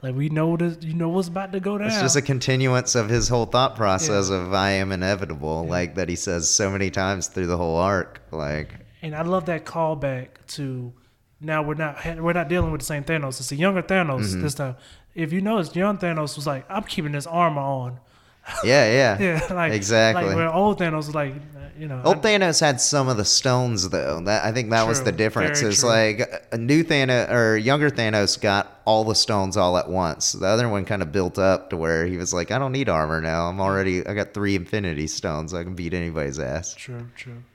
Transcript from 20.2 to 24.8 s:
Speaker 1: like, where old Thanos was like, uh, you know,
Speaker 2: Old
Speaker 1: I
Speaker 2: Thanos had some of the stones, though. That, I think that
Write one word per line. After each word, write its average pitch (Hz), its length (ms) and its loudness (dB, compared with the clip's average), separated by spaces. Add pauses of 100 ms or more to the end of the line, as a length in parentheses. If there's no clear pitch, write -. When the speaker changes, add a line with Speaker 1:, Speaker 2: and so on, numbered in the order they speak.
Speaker 1:
like, 95 100 2
where 165 160 2
old 196 280 2
Thanos 165 160 0 (120)
was 147 80 -8
like, 143 180 -2
uh, 143 340 -16 (100)
you 156 100 -12
know, 131 180 -8
Speaker 2:
Old 180 200 4
Speaker 1:
I 214 140 6
Speaker 2:
Thanos 170 220 4
had 143 180 4
some 135 300 2
of 120 80 2
the 101 80 0
stones, 123 640 2
though. 78 320 -2
That, 95 240 0
I 107 80 0
think 117 160 -2
that 113 180 4